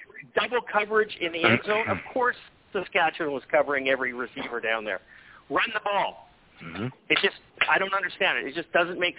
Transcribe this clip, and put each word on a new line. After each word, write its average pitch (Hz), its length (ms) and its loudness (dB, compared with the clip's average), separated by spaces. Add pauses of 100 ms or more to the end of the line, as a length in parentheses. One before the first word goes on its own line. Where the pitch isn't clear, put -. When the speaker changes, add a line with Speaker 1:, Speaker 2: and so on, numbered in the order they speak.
(400)
Speaker 1:
double 226 220 0 (100)
coverage 214 480 2
in 165 140 -2
the 170 100 -4
end - 220 6
zone. 214 240 0
Of 196 80 -2 (160)
course, 247 240 2 (340)
Saskatchewan 170 640 0
was 127 180 -4
covering 139 380 4
every 127 240 0
receiver 120 480 -6
down 110 240 0
there. 98 160 -4 (480)
Run 180 240 0
the 214 100 -4
ball. 190 460 -2 (340)
Speaker 2:
Mm-hmm. 85 220 -6 (240)
Speaker 1:
It 156 120 4
just, 190 140 0 (340)
I 156 80 4
don't 190 160 0
understand 180 460 0
it. 110 80 -4
It 135 80 -8
just 165 160 -8
doesn't 175 280 2
make 175 180 -2